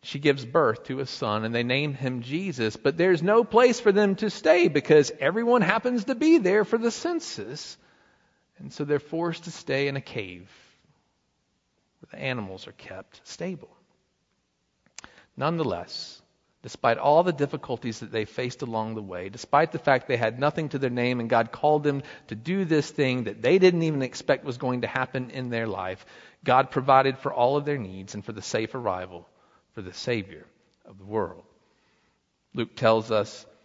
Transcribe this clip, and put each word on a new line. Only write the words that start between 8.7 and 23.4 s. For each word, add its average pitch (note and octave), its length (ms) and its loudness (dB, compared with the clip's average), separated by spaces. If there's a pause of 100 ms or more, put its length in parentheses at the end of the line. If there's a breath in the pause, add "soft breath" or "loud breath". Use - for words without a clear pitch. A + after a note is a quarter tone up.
so - 120 -8
they're C#3+ 160 0
forced E3 460 -6
to E3+ 60 -12
stay C#3 360 -4
in C#3 80 -4
a C3+ 60 -6
cave F#2 480 -12 (1500)
where - 200 -20
the C#3 40 -10
animals G#2 440 -8
are F#2 60 -20
kept - 500 -18
stable. F3 460 -12 (1700 loud breath)
Nonetheless, C3+ 840 -4 (400)
despite A#2 360 0
all D3+ 260 4
the F3+ 100 0
difficulties C#3 680 -6
that A2 120 -14
they A2 120 -2
faced B2 380 -8
along A2+ 340 -4
the G#2+ 60 -8
way, F#2 260 -10
despite D3 460 0
the D#3 60 -6
fact C3 280 2
they C3 80 0
had A#2 240 0
nothing D3+ 300 -2
to C#3 100 -4
their C3 100 0
name B2 300 0
and A#2 100 -4
God A#2 220 2
called D3+ 320 0
them C#3 200 0 (240 loud breath)
to A2+ 80 -8
do F3+ 280 -2
this D#3 260 2
thing B2+ 360 0
that A2 160 -8